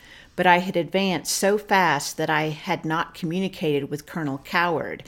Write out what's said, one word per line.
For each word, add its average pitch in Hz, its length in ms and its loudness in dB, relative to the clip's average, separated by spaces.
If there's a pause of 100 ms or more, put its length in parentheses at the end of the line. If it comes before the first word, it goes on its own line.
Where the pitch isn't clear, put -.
(360)
but 175 100 2
I 180 120 8
had 185 180 -2
advanced 180 580 0
so 202 240 2
fast 175 580 2
that 156 140 0
I 156 200 0
had 156 340 -4
not 160 280 -2
communicated 160 800 -2
with 147 160 -8
Colonel 143 320 -6
Coward, 160 680 -2